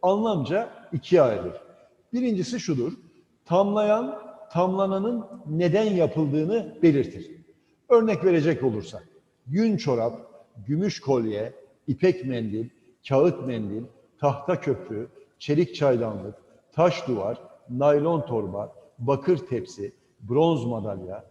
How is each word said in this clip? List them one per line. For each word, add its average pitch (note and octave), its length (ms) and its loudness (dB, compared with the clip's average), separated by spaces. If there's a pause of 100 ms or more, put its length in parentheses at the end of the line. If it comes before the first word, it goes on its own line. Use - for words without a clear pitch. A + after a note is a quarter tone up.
anlamca G3+ 640 0 (240)
ikiye F3 300 4
ayrılır. F#2 380 0 (520)
Birincisi A#3+ 480 -2
şudur. C#3+ 320 -2 (520)
Tamlayan, G#3 800 0 (240)
tamlananın G3 760 0 (200)
neden F3 380 2
yapıldığını D#3+ 960 0
belirtir. C#3 480 2 (580)
Örnek A3 360 4
verecek E3 380 4
olursak, G#2 460 -4 (380)
yün G3+ 300 0
çorap, A#2 360 0 (540)
gümüş D#3+ 340 -2
kolye, A2+ 520 -2 (340)
ipek F3+ 380 2
mendil, A#2 440 -4 (400)
kağıt C#3 380 2
mendil, A2 360 -6 (380)
tahta D3 400 0
köprü, A#2 480 -4 (300)
çelik D#3+ 360 0
çaydanlık, A2 600 -2 (380)
taş E3 360 2
duvar, A2 300 -2 (320)
naylon D3 560 2
torba, G#2 460 -4 (260)
bakır C#3 400 0
tepsi, G#2 540 -8 (280)
bronz C3+ 440 0
madalya G#2 680 -8